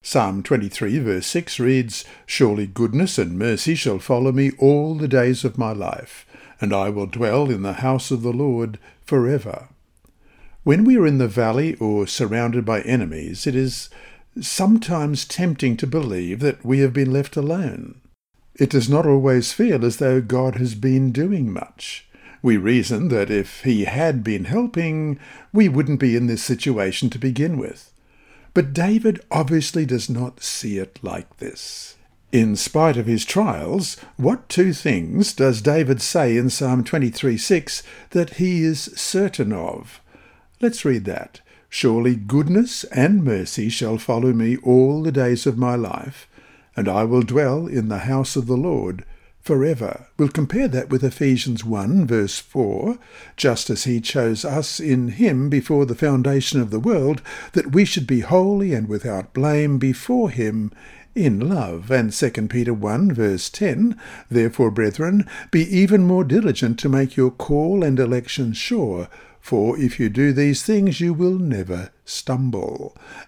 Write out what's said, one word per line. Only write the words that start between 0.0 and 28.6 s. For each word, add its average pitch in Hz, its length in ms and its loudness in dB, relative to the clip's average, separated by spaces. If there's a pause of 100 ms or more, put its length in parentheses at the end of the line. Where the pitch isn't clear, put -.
Psalm 98 400 -2
twenty-three, 110 580 -2
verse 95 260 -2
six - 340 -6
reads, 123 460 0 (180)
"Surely 104 420 0
goodness 117 520 0
and 90 200 -2
mercy 117 360 -2
shall 110 240 -2
follow 131 340 0
me 135 200 2
all 147 420 4
the 151 120 -4
days 127 380 2
of 123 140 -2
my 113 140 -2
life, - 520 -10 (380)
and 101 100 0
I 98 160 2
will 104 160 -4
dwell 117 460 0
in 107 100 -2
the 98 140 -4 (100)
house 131 260 0
of 120 120 -2
the 120 100 -2
Lord 120 460 -2 (260)
forever." 123 640 -2 (960)
When 165 180 4
we 254 140 6
are 185 100 4
in 143 120 4
the 123 100 2
valley 117 460 0
or 104 320 -2
surrounded 117 580 -2
by 107 160 -2
enemies, 87 680 -4
it 135 80 -2
is 131 360 -4 (500)
sometimes 165 880 0
tempting 147 500 -2
to 143 100 -4
believe 110 540 -4
that 139 240 -2
we 135 140 2
have 135 160 2
been 135 180 0
left 139 240 -2
alone. 151 600 -4 (580)
It 135 160 2
does 127 180 2
not 151 160 4
always 135 480 4
feel 175 320 2
as 120 140 0
though 131 240 4
God 123 320 0
has 123 200 -2
been 131 380 2
doing 143 400 0
much. - 520 -12 (380)
We 113 160 4
reason 113 500 0
that 104 200 0
if 101 340 -2
he 110 240 0
had 139 360 -2
been 101 220 -4
helping, 160 720 -2 (340)
we 208 160 2
wouldn't 147 300 0
be 123 160 2
in 120 140 0
this 113 140 -2
situation 113 680 -2
to - 80 -10
begin 135 400 -2
with. - 320 -10 (640)
But 139 180 2